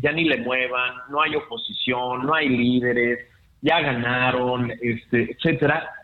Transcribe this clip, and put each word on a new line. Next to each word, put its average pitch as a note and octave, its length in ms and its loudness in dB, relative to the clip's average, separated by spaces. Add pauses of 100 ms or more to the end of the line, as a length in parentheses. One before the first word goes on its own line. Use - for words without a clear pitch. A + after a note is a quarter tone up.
ya D3 100 2
ni E3 120 0
le C3 180 2
muevan, B2+ 540 -2 (120)
no D3 140 0
hay D#3 140 0
oposición, B2 880 -4
no D3+ 80 2
hay D#3 160 2
líderes, A#2+ 680 2 (420)
ya D#3+ 180 2
ganaron, B2 880 0 (120)
este, A#2 500 0
etcétera, D#3 560 0 (160)